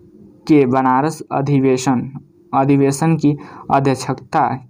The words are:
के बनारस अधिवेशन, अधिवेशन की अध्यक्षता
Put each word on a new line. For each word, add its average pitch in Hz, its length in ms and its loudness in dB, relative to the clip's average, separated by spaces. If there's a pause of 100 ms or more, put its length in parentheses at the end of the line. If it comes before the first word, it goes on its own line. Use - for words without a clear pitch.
(480)
के 147 180 6
बनारस 131 540 0 (120)
अधिवेशन, 135 760 0 (440)
अधिवेशन 139 600 2
की 147 200 0 (340)
अध्यक्षता 139 800 -2 (220)